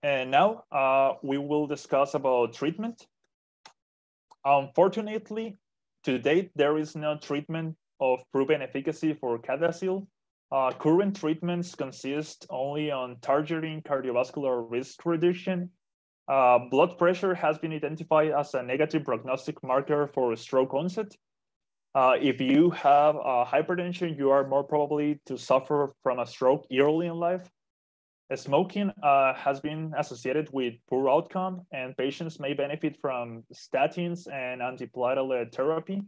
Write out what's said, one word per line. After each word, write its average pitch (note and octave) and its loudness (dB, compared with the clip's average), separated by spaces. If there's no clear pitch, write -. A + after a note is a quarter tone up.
And C3+ -2
now, F3+ 2
uh, C3+ 2
we C#3 -2
will D3 0
discuss C#3 0
about B2+ 2
treatment. G3+ -6
Unfortunately, G#3 0
to B2+ 0
date, D#3 0
there D3 2
is D3+ -6
no D3+ -4
treatment D#3+ -8
of C3 0
proven C#3 2
efficacy D3+ -4
for A#2+ -4
Catasil. E3+ -4
Uh, C3 0
current G3 2
treatments F3 -4
consist C#3+ -8
only D3 -4
on B2+ -6
targeting D#3 0
cardiovascular B2+ -2
risk B2 -6
reduction. F3+ 0
Uh, B2+ 6
blood D#3+ 2
pressure F3+ 2
has D#3 0
been D#3+ -6
identified D#3 0
as D3 -2
a B2+ -2
negative D3 0
prognostic C3 -4
marker C#3 2
for A#2+ 0
stroke C3 0
onset. F#3 -4
Uh, B2+ 6
if C3 0
you C#3 6
have, D3 6
uh, B2 2
hypertension, F3 -2
you C#3 4
are C#3 6
more C#3 2
probably D3 0
to C3 -6
suffer C#3 2
from B2+ 0
a A#2+ -2
stroke B2+ 2
early D3+ 0
in E3+ -6
life. F3 -4
Smoking, F#3+ 0
uh, C#3 6
has C#3 -2
been D#3 -6
associated C3+ -4
with B2 -2
poor C3+ 2
outcome, F3+ -2
and C3 -10
patients C#3+ -6
may C#3+ -6
benefit D3 -4
from A#2+ -6
statins E3+ -4
and B2+ -8
antiplatelet B2+ -4
therapy. D#3+ -4